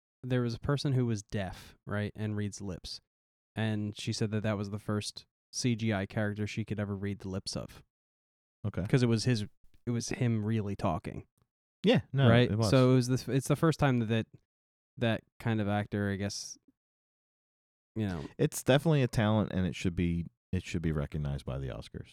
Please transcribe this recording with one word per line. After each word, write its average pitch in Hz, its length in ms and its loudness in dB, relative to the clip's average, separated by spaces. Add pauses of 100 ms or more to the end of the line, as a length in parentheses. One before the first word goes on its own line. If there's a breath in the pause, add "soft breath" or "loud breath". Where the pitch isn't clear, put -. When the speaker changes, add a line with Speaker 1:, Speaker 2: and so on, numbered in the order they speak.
(220)
Speaker 1:
there 127 200 0
was 117 140 0
a - 40 -10
person 143 320 0
who 127 140 4
was 113 180 0
deaf, - 640 -8
right, 104 300 -2
and 107 200 -4
reads 104 240 -4
lips, - 400 -10 (560)
and 107 420 -2
she - 140 -6
said 110 200 -2
that 107 120 -2
that 107 140 0
was 101 140 -4
the 104 80 -8
first - 460 -6 (280)
C 120 240 0
G 110 160 0
I 95 120 -2
character 104 400 -2
she 107 200 -4
could 104 140 -6
ever 101 160 -4
read 101 240 -6
the 98 100 -8
lips 95 260 -6
of. - 260 -10 (840)
Speaker 2:
Okay. 92 220 -4
Speaker 1:
'Cause 135 140 4
it 123 60 4
was 113 140 2
his, 113 220 0 (400)
it 120 60 -4
was 117 180 -4
him 117 340 0
really 104 320 -2
talking. - 480 -4 (600)
Speaker 2:
Yeah, 220 180 6 (100)
no, 135 160 4
Speaker 1:
Right? 120 220 8
Speaker 2:
it 104 80 2
was. 110 140 4
Speaker 1:
So 127 220 8
it - 20 8
was 127 120 4
the 127 60 2
f-, - 160 -2
it's 131 180 0
the 147 80 4
first 160 240 2
time 131 280 4
that, 110 180 0 (720)
that 117 240 0 (180)
kind 113 220 0
of 101 60 0
actor, 104 440 0
I 98 40 -2
guess, - 420 -6 (1400)
you 110 120 -2
know. 87 140 -4 (180)
Speaker 2:
It's - 240 0
definitely 143 400 4
a 120 40 2
talent, 107 440 2
and 92 160 0
it 76 80 -4
should 87 200 -2
be, 85 300 0 (260)
it 92 120 -2
should - 180 -6
be 82 100 0
recognized 71 540 -4
by 64 140 -6
the 67 80 -6
Oscars. - 460 -12